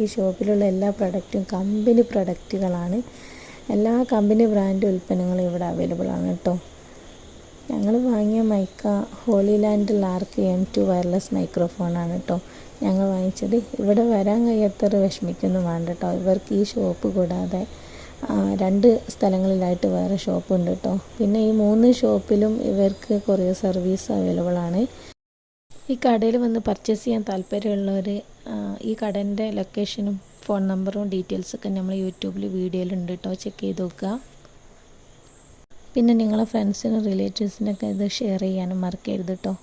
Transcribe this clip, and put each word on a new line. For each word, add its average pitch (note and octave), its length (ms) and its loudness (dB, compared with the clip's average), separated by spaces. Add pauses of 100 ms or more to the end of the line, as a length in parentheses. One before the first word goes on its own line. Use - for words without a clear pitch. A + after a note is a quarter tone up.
ഈ G#3+ 40 2
ഷോപ്പിലുള്ള G3+ 600 0
എല്ലാ F#3+ 240 2
പ്രൊഡക്റ്റും G3 640 -2
കമ്പനി G#3+ 480 4
പ്രൊഡക്റ്റുകളാണ്. F#3 960 -2 (720)
എല്ലാ A3+ 440 2
കമ്പനി G#3+ 320 4
ബ്രാൻഡ് G3 400 2
ഉൽപ്പന്നങ്ങളും F#3 580 0
ഇവിടെ F3 220 -2
അവൈലബിൾ F3 420 -2
ആണ് F3+ 300 -2
ട്ടോ. F3+ 160 0 (1160)
ഞങ്ങൾ G#3+ 220 0 (180)
വാങ്ങിയ G#3+ 300 2
മൈക്ക G#3 420 0 (300)
ഹോളി G3+ 440 2
ലാൻഡ് G#3 360 2 (100)
ലാർക്ക് F#3 380 -2
എം F#3 220 2
ടു G#3 180 0
വയർലെസ് F3+ 520 0
മൈക്രോഫോൺ F3 640 -2
ആണ് E3+ 240 -2
ട്ടോ F3 160 -2 (460)
ഞങ്ങൾ F#3+ 260 2
വാങ്ങിച്ചത്. F#3+ 460 0
ഇവിടെ G#3 480 2
വരാൻ A3 440 2
കഴിയാത്തവർ G#3 480 2
വിഷമിക്കൊന്നും F#3 680 0
വേണ്ട E3+ 240 -2
ട്ടോ. F3 220 -4
ഇവർക്ക് F#3 420 0
ഈ G3+ 100 4
ഷോപ്പ് G3 520 -2
കൂടാതെ, F3+ 460 0 (680)
ആ, G3 240 2
രണ്ട് G3 560 4
സ്ഥലങ്ങളിലായിട്ട് F#3 800 2
വേറെ F#3 280 0
ഷോപ്പ് F3+ 380 -2
ഉണ്ട് F3+ 240 2
ട്ടോ. G3 220 -2 (180)
പിന്നെ G#3+ 240 2
ഈ A3 100 4
മൂന്ന് A3 420 6
ഷോപ്പിലും G#3+ 680 2
ഇവർക്ക് G3 680 0
കൊറിയർ F#3+ 260 2
സർവീസ് F#3 580 -2
അവൈലബിൾ F3+ 460 0
ആണ്. F3 260 0 (880)
ഈ - 240 -6
കടയിൽ A#3 420 2
വന്ന് A#3 220 0
പർച്ചേസ് G#3+ 440 -2
ചെയ്യാൻ A3+ 260 0
താല്പര്യമുള്ളവർ, G3 920 -2 (260)
ആ, G#3 340 -6
ഈ A3 220 -2
കടേൻ്റെ G3+ 480 -2
ലൊക്കേഷനും G3+ 680 -4 (220)
ഫോൺ G3 240 0
നമ്പറും F#3+ 420 -2
ഡീറ്റെയിൽസൊക്കെ F#3 600 -6
നമ്മൾ F#3+ 260 -2
YouTube-ൽ F#3+ 520 -4
വീഡിയോയിലുണ്ട് F3+ 640 -4
ട്ടോ. F#3 200 -8
ചെക്ക് - 280 -10
ചെയ്ത് G3 200 -4
നോക്കുക. F#3+ 380 -6 (1700)
പിന്നെ A#3+ 200 6
നിങ്ങളെ A3 300 2
ഫ്രണ്ട്സിനും A3 600 0
റിലേറ്റീവ്സിനൊക്കെ G3 800 -2
ഇത് G3+ 240 -2
ഷെയർ G3 300 -2
ചെയ്യാനും F#3 420 -2
മറക്കരുത് F#3 560 -4
ട്ടോ. G3 260 -4